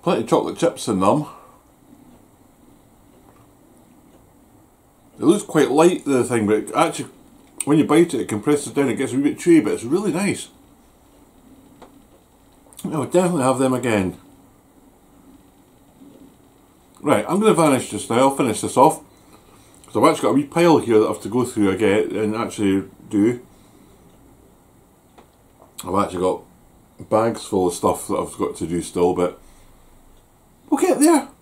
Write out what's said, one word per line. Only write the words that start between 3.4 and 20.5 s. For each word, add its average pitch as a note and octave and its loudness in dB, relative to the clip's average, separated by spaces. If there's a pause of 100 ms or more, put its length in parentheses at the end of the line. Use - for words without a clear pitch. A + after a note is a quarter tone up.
It - -8
looks F#3+ 4
quite C3+ 2
light, D#3+ 4
the C3 2
thing, G#2+ 0
but - 0
actually, D3+ -2 (560)
when D3 2
you D3 4
bite E3 2
it, A#2 -4
it - -8
compresses C3 -2
down, C#3 0
it A2+ -2
gets B2 -4
a A#2+ -2
wee C#3 -2
bit C#3+ -2
chewy, E3+ 6
but - -2
it's - -8
really E3+ -2
nice. F3+ -4 (2500)
I D3+ -6
would C3 -6
definitely F3 0
have B2+ 0
them C3 0
again. A2 -2 (2750)
Right, A2+ 0
I'm - -2
gonna G#3+ 4
vanish D3+ 2
just G2+ -10
now, A#2 0
I'll C3+ 2
finish B2 -2
this - -4
off. D3+ 4 (840)
'Cause - -6
I've B2+ 4
actually E3 -2
got A2+ 0
a G#2+ 0
wee C#3+ 2
pile E3 2